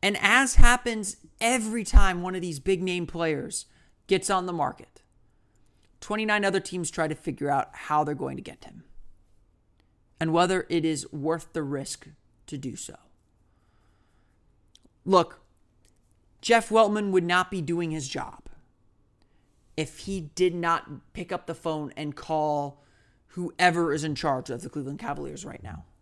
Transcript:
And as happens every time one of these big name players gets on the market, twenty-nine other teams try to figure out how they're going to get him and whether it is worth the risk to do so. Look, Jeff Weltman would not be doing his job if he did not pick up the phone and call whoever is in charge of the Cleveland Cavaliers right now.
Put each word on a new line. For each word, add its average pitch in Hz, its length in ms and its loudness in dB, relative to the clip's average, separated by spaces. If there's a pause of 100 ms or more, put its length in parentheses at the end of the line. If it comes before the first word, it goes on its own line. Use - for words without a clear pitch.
And 202 160 0
as 247 360 4
happens 240 600 8 (220)
every 226 460 -2
time 185 360 8
one 185 140 -6
of 185 60 -4
these 165 180 -6
big 180 240 0
name 180 240 -4
players 160 600 -4 (400)
gets 190 220 0
on 185 160 0
the 180 80 -6
market, - 480 -6 (1000)
twenty-nine 214 420 0
other 196 160 2
teams 180 320 -8
try 160 160 -2
to 151 80 -4
figure 143 340 -6
out 139 240 0
how 151 300 -2
they're 147 100 -2
going 135 220 -8
to 127 80 -12
get - 220 -18
him - 180 -20 (1400)
and 160 140 -2
whether 180 360 2
it 165 160 -2
is 156 260 -4
worth 156 420 -6
the 160 100 -4
risk 135 440 -10 (380)
to - 100 -14
do 131 200 -10
so. - 200 -16 (2000)
Look, 180 360 4 (1040)
Jeff 226 280 2
Weltman 214 400 4
would 185 140 4
not 180 260 0
be 196 100 -6
doing 170 300 -4
his 156 180 -6
job - 360 -12 (1300)
if - 240 -8
he 190 360 -8
did 180 180 2
not 170 600 -4
pick - 180 -10
up 180 160 -8
the 160 80 -8
phone 156 420 -6
and 147 180 -8
call 147 680 -4 (460)
whoever 175 640 0
is 151 100 -4
in 156 100 -4
charge 135 380 -4
of 120 100 -8
the 147 80 -12
Cleveland 143 300 -10
Cavaliers 143 440 -10
right - 200 -16
now. - 220 -14 (160)